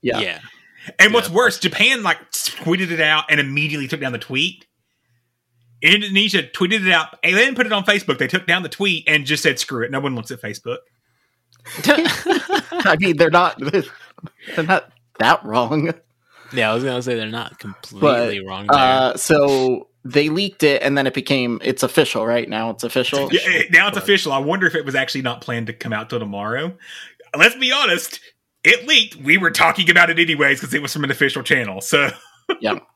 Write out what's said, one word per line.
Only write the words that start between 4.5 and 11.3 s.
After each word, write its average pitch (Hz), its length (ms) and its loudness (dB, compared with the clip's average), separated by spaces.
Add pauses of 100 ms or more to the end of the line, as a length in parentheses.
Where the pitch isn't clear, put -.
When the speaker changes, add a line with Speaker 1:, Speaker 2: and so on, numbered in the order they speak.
Speaker 3:
Indonesia 196 580 2
tweeted 185 460 -2
it 185 40 4
out 160 320 0
and 180 140 2
then 262 160 4
put 240 140 0
it 214 40 -4
on 202 120 0
Facebook. 196 340 0
They 131 100 0
took 180 200 -4
down 180 160 0
the 156 60 -8
tweet 185 380 -2
and 151 200 2
just 147 160 -2
said, 139 160 2
"Screw 120 240 -4
it. 120 80 -6
No 135 80 -4
one 139 160 -4
looks 113 160 -10
at - 100 -14
Facebook." 120 360 -10 (1040)